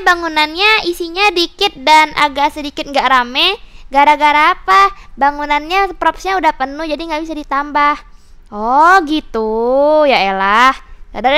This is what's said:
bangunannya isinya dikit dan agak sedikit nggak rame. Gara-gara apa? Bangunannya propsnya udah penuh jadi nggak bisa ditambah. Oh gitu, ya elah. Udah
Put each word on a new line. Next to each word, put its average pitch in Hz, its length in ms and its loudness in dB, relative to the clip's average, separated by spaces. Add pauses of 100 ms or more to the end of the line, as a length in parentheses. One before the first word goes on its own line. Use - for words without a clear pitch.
bangunannya 339 800 0
isinya 349 480 -2
dikit 339 480 -2
dan 302 320 4
agak 285 400 -2
sedikit 294 320 -8
nggak 269 240 -2
rame. 269 480 0 (320)
Gara-gara 294 640 4
apa? 392 400 2 (240)
Bangunannya 294 800 -2
propsnya 359 400 -2
udah 311 160 0
penuh 285 320 -8
jadi 294 160 -6
nggak 330 240 -8
bisa 320 80 -10
ditambah. 294 600 -2 (600)
Oh 294 480 2
gitu, 277 480 -4 (560)
ya 196 240 2
elah. 208 480 2 (320)
Udah 208 160 -6 (120)